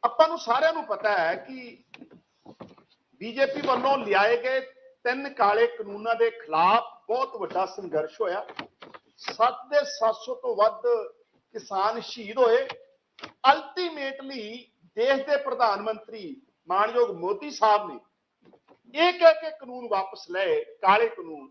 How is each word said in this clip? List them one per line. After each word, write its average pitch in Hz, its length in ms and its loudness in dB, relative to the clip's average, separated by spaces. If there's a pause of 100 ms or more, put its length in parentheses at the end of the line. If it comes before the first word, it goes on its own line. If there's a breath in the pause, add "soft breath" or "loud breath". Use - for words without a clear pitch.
ਆਪਾਂ - 240 4
ਨੂੰ 320 120 -4
ਸਾਰਿਆਂ 285 340 2
ਨੂੰ 320 120 -6
ਪਤਾ 208 320 0
ਹੈ 170 180 0
ਕਿ 247 480 -16 (1300)
ਬੀਜੇਪੀ 269 520 -2
ਵੱਲੋਂ 262 300 2
ਲਿਆਏ 226 460 2
ਗਏ 262 160 0 (440)
ਤਿੰਨ 269 300 -4
ਕਾਲੇ 220 340 4
ਕਾਨੂੰਨਾਂ 214 480 -4
ਦੇ 226 160 2
ਖਿਲਾਫ 175 760 0
ਬਹੁਤ 247 280 -4
ਵੱਡਾ 196 300 -4
ਸੰਘਰਸ਼ 156 560 -6
ਹੋਇਆ। 190 260 -4 (720)
ਸੱਤ - 380 0 (140)
ਦੇ 294 140 2
ਸੱਤ 226 320 -2
ਸੌ 254 200 -10
ਤੋਂ 175 200 -4
ਵੱਧ 214 260 2 (720)
ਕਿਸਾਨ 208 460 -2
ਸ਼ਹੀਦ 226 380 -12
ਹੋਏ। 262 300 4 (580)
Ultimately 269 1300 -2 (380)
ਦੇਸ਼ 269 260 2
ਦੇ 285 160 0
ਪ੍ਰਧਾਨ 233 440 0
ਮੰਤਰੀ 214 600 -10 (260)
ਮਾਣਯੋਗ 220 440 2
ਮੋਦੀ 196 400 -6
ਸਾਹਿਬ 208 400 2
ਨੇ 117 80 -14 (1000)
ਇਹ 349 200 4
ਕਹਿ 330 140 10
ਕੇ 311 160 -4
ਕਾਨੂੰਨ 247 380 -14
ਵਾਪਸ 196 420 -4
ਲਏ, 175 340 0
ਕਾਲੇ 208 460 2
ਕਾਨੂੰਨ 160 420 -16